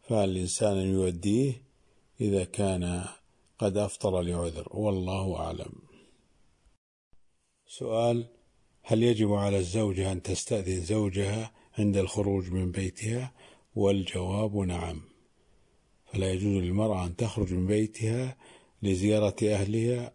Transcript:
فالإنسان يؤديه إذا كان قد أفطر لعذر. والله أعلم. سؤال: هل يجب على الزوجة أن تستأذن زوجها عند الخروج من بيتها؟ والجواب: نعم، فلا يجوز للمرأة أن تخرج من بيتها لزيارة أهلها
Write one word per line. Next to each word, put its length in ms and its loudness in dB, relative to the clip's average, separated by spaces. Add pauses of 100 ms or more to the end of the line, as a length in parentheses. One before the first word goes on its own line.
فالإنسان 720 0
يؤديه 840 2 (580)
إذا 220 2
كان 640 -2 (540)
قد 180 0
أفطر 440 0
لعذر. 500 -4
والله 680 -2
أعلم. 320 -8 (2000)
سؤال: 600 0 (520)
هل 220 2
يجب 300 4
على 240 2
الزوجة 540 0
أن 100 -4
تستأذن 600 -2
زوجها 680 -2 (260)
عند 200 4
الخروج 540 0
من 200 0
بيتها؟ 640 -4 (420)
والجواب: 840 0
نعم، 440 -2 (1040)
فلا 260 -2
يجوز 320 0
للمرأة 420 0
أن 100 -6
تخرج 380 -2
من 140 0
بيتها 720 -2 (440)
لزيارة 640 2
أهلها 720 0